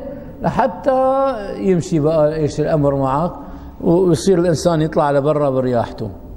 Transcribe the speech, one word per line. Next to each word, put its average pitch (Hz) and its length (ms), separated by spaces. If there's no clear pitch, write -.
لحتى 262 920
يمشي 180 420
بقى 151 360
إيش 151 240
الأمر 147 340
معك، 139 380
ويصير 175 580
الإنسان 170 440
يطلع 156 280
لبرا 143 400
برياحته. 123 600